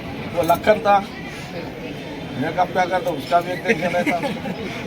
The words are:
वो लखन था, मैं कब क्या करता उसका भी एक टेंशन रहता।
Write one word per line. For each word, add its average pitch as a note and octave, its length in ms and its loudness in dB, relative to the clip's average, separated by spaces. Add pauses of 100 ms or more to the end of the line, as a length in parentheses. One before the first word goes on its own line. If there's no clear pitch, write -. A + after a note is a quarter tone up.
(360)
वो F3 60 4
लखन E3+ 320 6
था, G3+ 300 6 (1400)
मैं E3 160 -2
कब F3+ 80 4
क्या F3+ 200 2
करता F3+ 260 0
उसका E3+ 300 2
भी F3 120 -2
एक F3+ 140 -4
टेंशन F3+ 220 2
रहता। F3 300 2 (680)